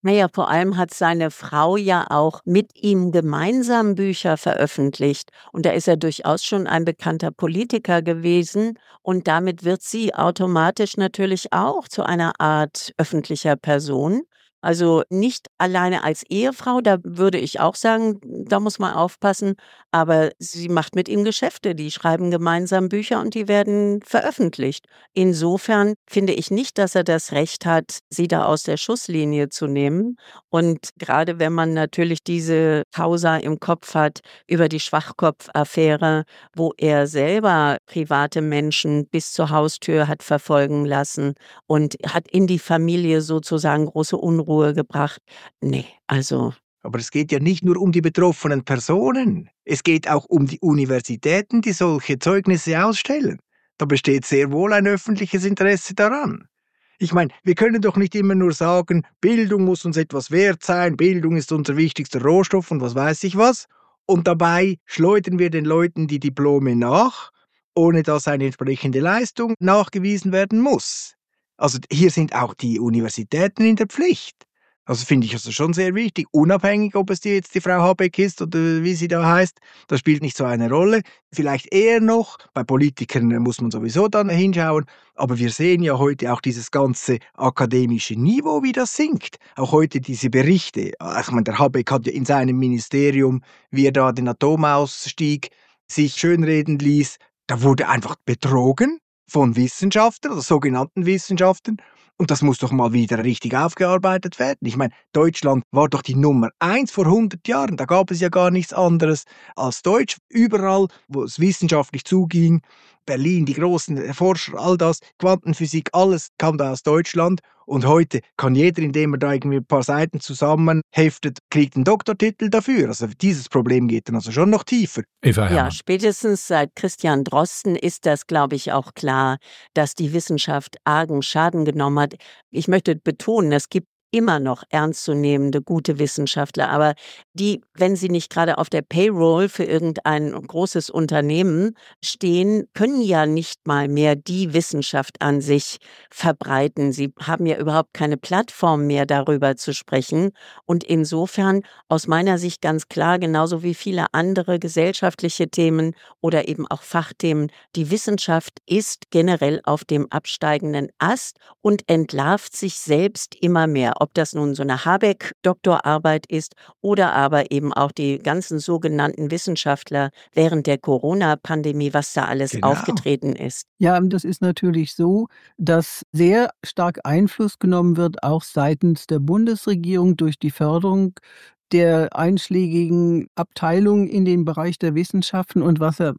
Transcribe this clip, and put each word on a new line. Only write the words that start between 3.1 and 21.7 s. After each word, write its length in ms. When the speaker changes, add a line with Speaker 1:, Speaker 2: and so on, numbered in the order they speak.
Speaker 1:
gemeinsam 800
Bücher 420
veröffentlicht. 960
Und 120
da 60
ist 180
er 80
durchaus 480
schon 220
ein 180
bekannter 460
Politiker 720
gewesen. 760
Und 260
damit 360
wird 180
sie 320
automatisch 840
natürlich 560
auch 340
zu 160
einer 380
Art 580
öffentlicher 580
Person. 680
Also 500
nicht 380
alleine 460
als 180
Ehefrau, 580
da 220
würde 340
ich 240
auch 140
sagen, 440
da 140
muss 180
man 160
aufpassen, 640
aber 460
sie 280
macht 280
mit 120
ihm 140
Geschäfte. 540